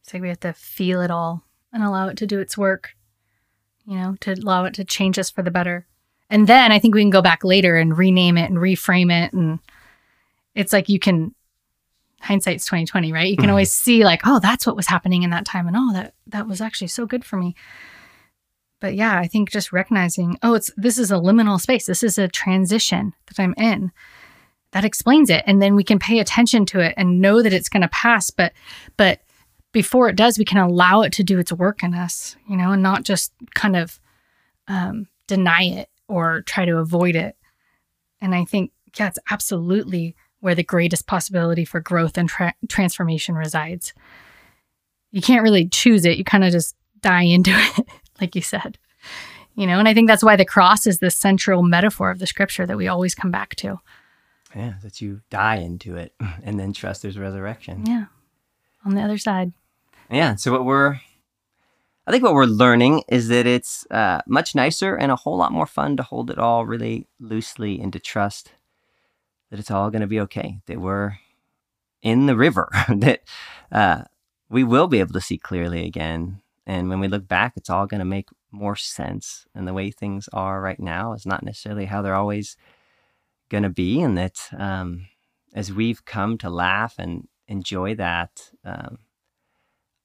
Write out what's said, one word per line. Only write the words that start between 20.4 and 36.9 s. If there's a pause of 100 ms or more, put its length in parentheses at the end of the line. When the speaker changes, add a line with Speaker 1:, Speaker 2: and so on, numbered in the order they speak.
Speaker 1:
"Oh,
it's,
this
is
a
liminal
space.
This
is
a
transition (120)
that
I'm
in." (840)
That
explains
it.
And
then
we
can
pay
attention
to
it
and
know
that
it's
gonna
pass.
But, (420)
but (500)
before
it
does,
we
can
allow
it
to
do
its
work
in
us, (120)
you
know,
and
not
just (220)
kind
of, (680)
um, (180)
deny
it (180)
or
try
to
avoid